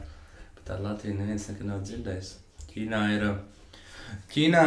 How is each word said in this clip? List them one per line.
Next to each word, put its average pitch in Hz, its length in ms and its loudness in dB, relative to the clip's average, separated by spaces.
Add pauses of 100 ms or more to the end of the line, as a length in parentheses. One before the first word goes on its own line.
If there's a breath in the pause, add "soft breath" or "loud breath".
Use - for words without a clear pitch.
(540 loud breath)
bet - 100 -20
tāda 98 180 -6
Latvija 104 360 -4
neviens 104 300 -2
nekad 101 180 -8
nav 101 160 -2
dzirdējis. 98 480 -6 (400)
Ķīnā 110 320 0 (140)
ir, 104 100 2 (1040 loud breath)
Ķīnā 165 340 6